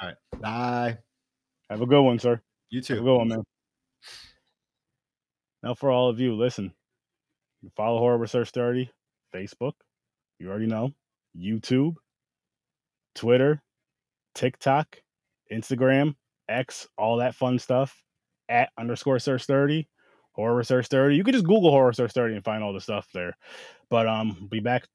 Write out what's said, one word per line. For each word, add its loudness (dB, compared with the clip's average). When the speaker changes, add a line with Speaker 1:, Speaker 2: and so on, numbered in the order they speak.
Speaker 1:
All -10
right. -16
Bye. -4
Speaker 2:
Have -8
a 0
good 6
one, 4
sir. 0
Speaker 1:
You -6
too. -6
Speaker 2:
Have -4
a -4
good 6
one, 2
man. -4
Now, -6
for 0
all 2
of -4
you, 0
listen. -4
Follow 0
Horror 2
Research -4
thirty, -2
Facebook. -8
You -14
already -4
know. -4
YouTube, -2
Twitter, 2
TikTok, -2
Instagram, 2
X, -8
all 0
that -2
fun -2
stuff, -2
at 2
underscore -2
search -4
thirty, 0
Horror -2
Research 0
thirty. 4
You 2
can 2
just 2
Google 6
Horror 6
Research 0
thirty -2
and -10
find -4
all -6
the -10
stuff -8
there. -10
But, 2
um, -4
be -4
back -2